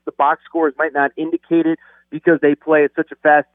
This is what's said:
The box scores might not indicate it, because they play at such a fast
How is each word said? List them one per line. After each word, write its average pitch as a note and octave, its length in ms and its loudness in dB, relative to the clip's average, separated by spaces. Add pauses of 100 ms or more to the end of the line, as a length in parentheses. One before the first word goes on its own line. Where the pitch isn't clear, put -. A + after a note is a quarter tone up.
The D3+ 80 -10
box C#3+ 320 -2
scores D#3+ 320 -2
might D#3 160 -4
not C#3 240 0
indicate E3 480 -2
it, D#3+ 120 -2 (320)
because D#3+ 320 0
they D3 140 2
play D#3 280 0
at C#3+ 120 0
such D#3+ 160 -6
a C#3 60 -16
fast D3+ 380 2